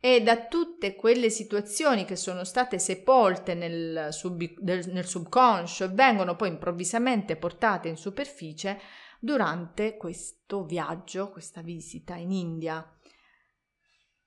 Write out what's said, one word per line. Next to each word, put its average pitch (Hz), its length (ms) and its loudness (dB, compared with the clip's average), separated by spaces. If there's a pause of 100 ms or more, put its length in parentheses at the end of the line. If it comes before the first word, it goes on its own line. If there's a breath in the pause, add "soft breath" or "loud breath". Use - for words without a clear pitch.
e 247 200 6
da 233 240 4
tutte 330 500 -2
quelle 233 340 4
situazioni 214 760 0
che 185 100 -6
sono 180 300 -6
state 247 340 -2
sepolte 185 760 4
nel 165 580 -4
subi-, 170 480 -6
del, 180 320 -2
nel 180 140 -4
subconscio 185 800 2
e 185 60 -2
vengono 196 460 4
poi 208 120 -2
improvvisamente 185 880 -2
portate 175 540 -2
in 160 80 -8
superficie 190 840 -8 (400 loud breath)
durante 214 760 -2
questo - 680 -8
viaggio, 170 680 -6
questa 175 320 -18
visita 165 540 -12
in 170 160 -6
India. 165 680 -6 (1300 soft breath)